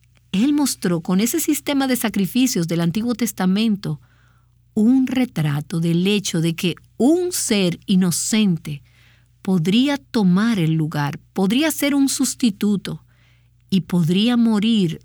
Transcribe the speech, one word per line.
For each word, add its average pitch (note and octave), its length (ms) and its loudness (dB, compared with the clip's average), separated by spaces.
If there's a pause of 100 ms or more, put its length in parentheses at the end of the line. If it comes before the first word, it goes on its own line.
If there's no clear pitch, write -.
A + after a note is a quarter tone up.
(300)
Él A#3 220 2
mostró A3 480 0
con F#3 200 0
ese B3 200 0
sistema C#4+ 460 -2
de B3+ 100 0
sacrificios G3+ 720 0
del E3+ 140 -2
Antiguo G#3+ 320 -2
Testamento G3 840 -2 (760)
un B3 320 4
retrato D#3+ 720 -2
del E3+ 260 0
hecho G3 360 0
de E3 120 0
que E3+ 200 -2 (240)
un F4 340 2
ser F#3+ 540 0
inocente F3+ 960 0 (580)
podría G3 560 0
tomar G#3+ 640 2
el D#3+ 160 2
lugar, D3+ 440 -2 (140)
podría A3+ 380 0
ser C#4+ 240 -2
un C#4 160 2
sustituto G#3 920 -2 (680)
y F#3+ 100 2
podría F#3 560 0
morir G#3+ 680 0